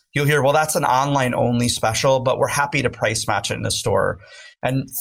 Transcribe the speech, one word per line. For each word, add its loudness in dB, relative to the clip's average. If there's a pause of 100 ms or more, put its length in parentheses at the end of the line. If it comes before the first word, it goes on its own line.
(140)
you'll 0
hear, 2
"Well, 4
that's 2
an 0
online 2
only 0
special, 0
but 0
we're 2
happy -2
to 0
price -2
match -2
it -2
in -8
the -4
store." 0 (440)
And -2 (120)